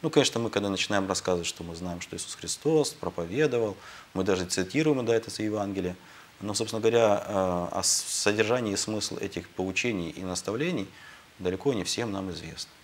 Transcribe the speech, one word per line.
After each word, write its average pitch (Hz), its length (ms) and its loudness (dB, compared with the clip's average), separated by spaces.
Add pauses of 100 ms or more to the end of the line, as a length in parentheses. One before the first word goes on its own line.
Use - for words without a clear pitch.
Ну, 160 80 0
конечно, 127 280 6
мы, 113 120 0
когда 101 180 0
начинаем 98 380 2
рассказывать, 90 400 0
что - 160 -8
мы 85 120 -8
знаем, 87 260 -6
что - 140 -10
Иисус - 200 -10
Христос 143 560 0
проповедовал, 107 840 0 (380)
мы 95 100 0
даже 92 220 2
цитируем, 131 600 0
да, 113 100 4
это 110 160 0
из - 80 -10
Евангелия. 98 560 -2 (440)
Но, 101 140 -6
собственно 110 280 -2
говоря, 113 440 6
э, 92 460 2
о 92 100 -4
с-, - 220 2 (180)
содержании 107 520 2
и 98 40 0
смысл 107 400 -4
этих 92 320 -6
поучений 95 600 -2
и 82 100 -10
наставлений 104 680 -2 (520)
далеко 92 340 0
не 92 120 -2
всем 110 260 -2
нам 95 200 -4
известно. 80 380 -10 (140)